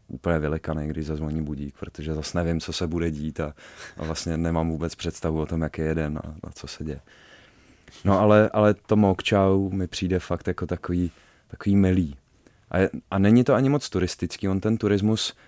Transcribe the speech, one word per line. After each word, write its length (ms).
úplně 300
vylekanej, 500
když 180
zazvoní 360
budík, 380
protože 340
zas 200
nevím, 260
co 120
se 140
bude 240
dít 300
a, 140
a 80
vlastně 320
nemám 340
vůbec 240
představu 460
o 60
tom, 160
jak 160
je 160
den 240
a, 280
a 60
co 140
se 180
děje. 160
No 160
ale, 280
ale 260
to 220
Mok 320
Chau 420
mi 160
přijde 320
fakt 300
jako 180
takový, 440
takový 280
milý. 400
A 80
je, 120
a 80
není 260
to 100
ani 140
moc 200
turistický, 600
on 120
ten 160
turismus 580